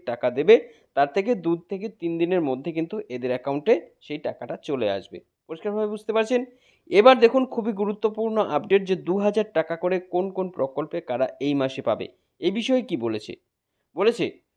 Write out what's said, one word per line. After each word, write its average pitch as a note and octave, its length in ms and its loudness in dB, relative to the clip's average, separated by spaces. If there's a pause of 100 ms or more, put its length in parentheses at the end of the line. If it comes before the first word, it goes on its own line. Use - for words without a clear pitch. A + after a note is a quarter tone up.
টাকা B2 240 -2
দেবে। D3+ 240 6 (400)
তার - 180 2
থেকে G3 220 0
দু E3+ 180 -2 (160)
থেকে G3 180 -8 (120)
তিন E3+ 200 -4
দিনের F3 240 2
মধ্যে C#3 300 -2
কিন্তু E3 240 -4 (120)
এদের B2 240 -4
অ্যাকাউন্টে D3 420 0 (260)
সেই D3 260 -10
টাকাটা A#2+ 360 -8
চলে B2+ 280 -2
আসবে। G2 280 -6 (260)
পরিষ্কারভাবে G#3 500 -6
বুঝতে G#3+ 180 -8
পারছেন? A3+ 280 0 (500)
এবার A#3+ 280 8
দেখুন, B3 280 6
খুবই A3 260 -4
গুরুত্বপূর্ণ G#3+ 640 -2 (120)
আপডেট F#3+ 360 2
যে F#3 120 0
দু D#3+ 220 -4
হাজার G#3 360 2
টাকা D#3+ 220 0
করে F3+ 200 0 (140)
কোন F3+ 200 0
কোন F#3 200 -4
প্রকল্পে D3 500 -4
কারা B2 260 -2 (140)
এই C#3+ 140 0
মাসে C3+ 280 -2
পাবে, F#2+ 240 -2 (340)
এই F#3 120 0
বিষয়ে A#3+ 300 0
কি F3+ 140 -6
বলেছে। A2 360 -4 (640)
বলেছে, G3 300 0 (300)